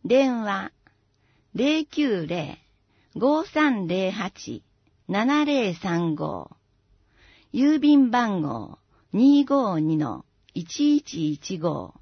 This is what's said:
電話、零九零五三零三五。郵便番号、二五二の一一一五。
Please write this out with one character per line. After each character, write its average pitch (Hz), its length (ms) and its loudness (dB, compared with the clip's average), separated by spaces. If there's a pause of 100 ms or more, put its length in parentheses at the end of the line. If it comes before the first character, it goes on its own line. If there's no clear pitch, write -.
電 254 340 2
話、 196 320 -6 (800)
零 302 300 0
九 220 420 -2
零 170 300 -8 (580)
五 294 300 0
三 269 420 0
零 185 280 -2
三 190 2000 -4
五。 147 420 -8 (960)
郵 285 260 2
便 285 320 6
番 220 300 0
号、 127 380 -8 (340)
二 277 320 6
五 254 340 0
二 156 200 0
の 120 260 -6 (300)
一 294 420 0
一 156 360 -4
一 165 260 -10
五。 151 440 -6